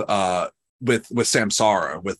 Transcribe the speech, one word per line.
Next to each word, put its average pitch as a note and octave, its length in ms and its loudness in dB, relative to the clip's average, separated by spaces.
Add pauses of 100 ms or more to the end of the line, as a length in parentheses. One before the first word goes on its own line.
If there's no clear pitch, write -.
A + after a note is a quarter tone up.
uh, F#2 400 0 (320)
with, A#2+ 320 0
with A#2 160 0
Samsara, G2 720 0
with, F#2 180 -6